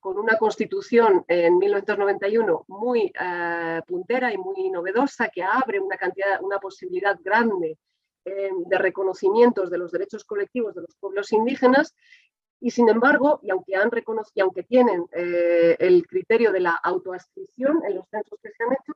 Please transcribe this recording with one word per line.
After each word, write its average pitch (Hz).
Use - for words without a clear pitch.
con 190
una 220
constitución 214
en 175
mil 202
novecientos 196
noventa 196
y 220
uno 185
muy, 226
eh, 170
puntera 185
y 403
muy 381
novedosa, 220
que 175
abre 214
una 190
cantidad, 190
una 196
posibilidad 185
grande, 190
eh, 196
de 185
reconocimientos 190
de 175
los 175
derechos 196
colectivos 202
de 180
los -
pueblos 196
indígenas, 254
y 240
sin 233
embargo, 233
y 202
aunque 190
han 208
reconocido, 226
y 196
aunque 190
tienen, 226
eh, 170
el 180
criterio 220
de 190
la 175
autoadscripción 190
en -
los -
censos -
que 214
se 214
han 466
hecho 285